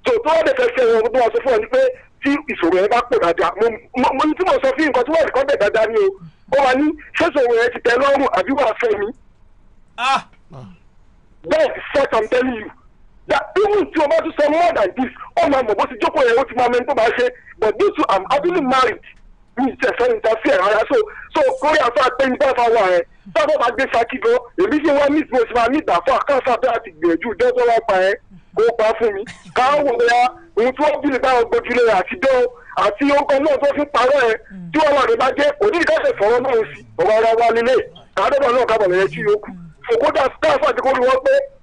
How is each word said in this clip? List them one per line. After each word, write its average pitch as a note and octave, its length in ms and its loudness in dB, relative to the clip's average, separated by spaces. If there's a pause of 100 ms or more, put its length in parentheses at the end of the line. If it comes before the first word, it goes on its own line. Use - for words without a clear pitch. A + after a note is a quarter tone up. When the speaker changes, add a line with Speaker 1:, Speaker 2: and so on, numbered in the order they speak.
Speaker 1:
So, A#3+ 140 0
tó C4+ 140 -2
wá E4 100 4
dẹ̀ C#4+ 140 0
fẹ́ B3 120 0
fẹ́ A#3+ 200 0
wọn, A3+ 260 2
tó C4 80 2
wá A3+ 80 2
sọ A#3 100 -2
fún C4 140 0
ọ A3 60 2
ni A3+ 80 -6
pé C4 140 2 (360)
tí C#4 140 -2 (120)
ìṣòro F#3 320 -2
yẹn G3 140 2
bá A#3+ 120 2
pọ̀ A#3+ 180 -2
dáadáa, E3+ 340 0
mo, A3 140 0 (240)
mo, C4 180 0
mo C#4 160 -2
ní D4+ 80 0
tí F4+ 120 -4
mo E4 80 2
sọ C4 180 0
fún D#4 100 -4
yín, D#4 80 2
nǹkan B3 160 0
tí D4 80 -6
wọ́n D#4+ 120 2
rí G#3 60 -8
kọ́ńtẹ̀ C4+ 280 0
dáadáa G#3 260 2
ni A3 140 -2
o. G3 100 2 (380)
Ó C4 100 0
wà C4+ 160 4
ní, C#4 120 0 (260)
ṣé - 140 -2
ìṣòro C4+ 280 0
yẹn A#3+ 180 2
ti - 80 -12
tẹ́ A#3+ 180 0
lọ́rùn C#4 320 2
àbí F#3 220 -2
wàá C4+ 220 0
fẹ́ A3 240 -2
mi? G#3 100 -4 (880)
Speaker 2:
Ah! B3+ 260 -2 (1200)
Speaker 1:
Bẹ́ẹ̀ D#4 240 0
ni, - 200 -8
sir, C#4 200 0
I'm G#3+ 200 -2
telling B3+ 280 -2
you. G#3 160 -12 (540)
That - 280 -2
even G4+ 320 0
tí D#4 160 -4
o C#4+ 60 2
bá E4 100 2
tún D#4+ 160 -4
sọ D4 160 0
more E4 240 2
than G3+ 180 0
this, B3+ 220 -6 (200)
ó E4+ 120 2
máa C#4 160 2
mọ̀ B3 160 -2
bó - 80 0
ti B3+ 100 -14
jókòó C#4 300 0
yẹn, A#3+ 120 2
ó C4+ 60 2
ti - 120 -8
máa B3 120 2
mẹ́ni B3 200 0
tó C#4+ 80 0
bá A3+ 120 2
ṣe. B3 220 0 (240)
But G#3+ 240 -2
this C#4 140 2
two, D4+ 140 -2
I'm F#3+ 200 -2
happily D4+ 360 0
married. B3+ 400 0 (520)
Mi B3 180 -2
ì - 60 -12
tẹ̀ A#3 140 -2
fẹ́ A#3+ 180 0
interfere A3+ 480 0
rárá. G#3+ 240 0
So, C#4 140 -2 (320)
so, D#4+ 140 -2 (140)
kórè D4+ 240 0
àfa B3+ 320 0
pé C4+ 140 -2
ní B3+ 120 -2
bá C#4 100 -4
fa A#3+ 160 0
wà A3+ 240 2
ẹ́. F3+ 140 2 (260)
Tá D4+ 160 0
a C#4+ 40 0
bá D#4 80 0
máa - 160 0
gbé C4 140 -4
Ṣakí A#3+ 340 -2
gan, A#3 180 2 (160)
èmi D4+ 260 0
ṣe D4 120 0
wá C#4+ 180 2
meet D4+ 200 0
mo B3 100 0
ṣe A3+ 140 -2
máa A#3 160 0
meet D4+ 160 -2
àfa, - 340 0
káfa B3+ 360 -2
bẹ́ẹ̀ A#3+ 180 -2
àti - 180 -6
gbìyànjú E4 380 -2
ìjọ A#4+ 180 0
tó B4 160 0
wá A#4 180 2
pa - 160 0
ẹ́, F#3+ 160 0 (380)
kó - 200 0
pa A3+ 220 0
fún G#3 200 -2
mi. G3 100 -8 (240)
Ká A#3+ 160 -2 (100)
wò C#4+ 180 0
bóyá A#3 280 2 (320)
ohun A#3+ 220 0
tí C4+ 80 -6
wọ́n D4 200 0
bí C#4+ 80 -4
lè B3+ 100 -2
bá C4 120 0
wọn A#3 140 4
gbójú A#3 280 -4
lé A#3+ 160 2
àti F#3+ 280 0
dán, C4 260 2 (300)
àti G3+ 320 -2
orúkọ D4+ 300 2
náà C#4 220 2
tó C#4+ 120 0
fi C#4 140 -2
parọ́ C4+ 380 2
ẹ, A3+ 120 2 (320)
tí E3+ 140 -4
wọ́n D4 160 4
wà C4 100 2
ní A#3 100 2
bá B3+ 140 0
jẹ́, C#4+ 240 0
kò G3+ 140 -2
ní E4+ 120 0
ìdá D#4+ 160 2
ṣe C#4+ 180 0
fọ̀rọ̀ A3+ 280 2
náà C4 220 -2
sí, - 160 -12 (120)
ọ̀rọ̀ F#3+ 220 0
ara A3+ 200 4
wa A#3 160 2
nílé. A#3 260 2 (360)
Ká G3 120 -2
dọ́gba C4+ 260 2
náà B3 160 2
kábọ̀ G#3+ 220 0
lẹ́yìn F#3 200 2
tí D3+ 140 -8
yóò G#3 160 2
kù. - 140 -12 (300)
So, A3+ 160 -2
kódà C#4+ 260 0 (120)
káfa D4 380 0
ti A#3 80 -4
kó C4 80 0
rí C4 120 0
wọn C4 180 2
pé C5+ 140 2 (300)